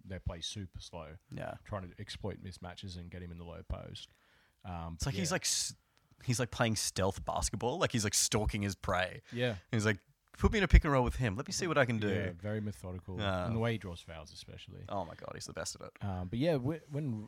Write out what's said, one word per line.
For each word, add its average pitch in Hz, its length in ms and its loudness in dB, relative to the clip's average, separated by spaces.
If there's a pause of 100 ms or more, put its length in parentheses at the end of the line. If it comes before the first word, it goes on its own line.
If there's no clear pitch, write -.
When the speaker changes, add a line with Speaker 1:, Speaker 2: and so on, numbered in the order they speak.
Speaker 1:
they 95 140 -8
play 87 220 -6
super - 380 -8
slow, 82 280 -12 (240)
Speaker 2:
Yeah. - 240 -8 (100)
Speaker 1:
trying 92 240 -6
to - 0 - (100)
exploit - 440 -8
mismatches 90 540 -12
and 87 120 -10
get 87 120 -10
him 87 100 -10
in 85 60 -10
the 85 80 -12
low 85 220 -12
post. 85 420 -8 (560)
Um, 85 300 -6
Speaker 2:
It's - 100 -4
like 139 100 0
he's 185 140 0
Speaker 1:
yeah. 180 60 2
Speaker 2:
like - 100 -2
s-, - 300 0 (480)
he's, 123 160 0
like, 123 120 0
playing 113 260 4
stealth - 480 0
basketball. 107 540 0
Like, 156 120 4
he's, 113 140 2
like, 101 80 0
stalking 107 480 2
his 101 140 0
prey. 92 460 0 (120)
Speaker 1:
Yeah. 120 220 0 (160)
Speaker 2:
He's 107 140 2
like, 107 140 4 (380)
"Put 202 160 6
me 220 60 2
in 196 40 6
a 170 60 4
pick - 160 12
and 151 80 4
roll 131 100 8
with 117 120 2
him. 113 200 2
Let 131 120 -4
me 190 60 -8
see 190 140 0
what 156 100 2
I 139 80 8
can 117 140 2
do." 104 100 2
Speaker 1:
Yeah, 98 200 2 (120)
very 107 200 -2
methodical. 92 580 -8
Speaker 2:
Yeah. 92 260 0
Speaker 1:
And 110 100 0
the 113 40 0
way 117 140 2
he 110 40 -2
draws 92 240 -8
fouls, 80 320 -14
especially. 92 540 -16
Speaker 2:
Oh 98 160 -2
my 80 120 -8
God, - 180 -10
he's - 120 -10
the - 80 -10
best 82 220 -4
at - 120 -18
it. - 40 -14 (100)
Speaker 1:
Um, 92 280 -2
but 113 100 -2
yeah, 156 160 4
whe-, 139 240 -2 (100)
when 131 380 -4